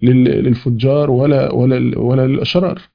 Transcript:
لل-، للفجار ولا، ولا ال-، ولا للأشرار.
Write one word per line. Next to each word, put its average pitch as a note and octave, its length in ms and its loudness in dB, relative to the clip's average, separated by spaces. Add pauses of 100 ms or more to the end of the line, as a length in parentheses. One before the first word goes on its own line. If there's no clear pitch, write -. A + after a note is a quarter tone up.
لل-، B2+ 220 4 (200)
للفجار C3+ 640 0
ولا، C3 420 0
ولا B2+ 240 0
ال-، B2 220 -2
ولا C3 280 0
للأشرار. C#3 540 -2 (140)